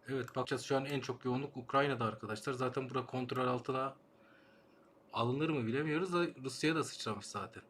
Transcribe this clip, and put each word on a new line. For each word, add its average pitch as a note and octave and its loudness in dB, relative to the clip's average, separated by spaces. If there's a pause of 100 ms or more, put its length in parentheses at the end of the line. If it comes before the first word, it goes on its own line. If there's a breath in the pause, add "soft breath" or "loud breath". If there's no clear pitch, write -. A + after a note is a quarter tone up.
(120)
Evet, B2+ -4
bakacağız, B2+ 0
şu C#3 4
an C3+ 2
en C#3+ 0
çok B2+ -6
yoğunluk C3 0
Ukrayna'da C3 2
arkadaşlar. - -2
Zaten B2+ 0
bura B2+ -2
kontrol B2+ 0
altına C3 0 (1160 loud breath)
alınır C3 2
mı C3 2
bilemiyoruz D#3 0
da F3 4 (160)
Rusya'ya D3+ 0
da D3 2
sıçramış G#2 -4
zaten. F#2+ -8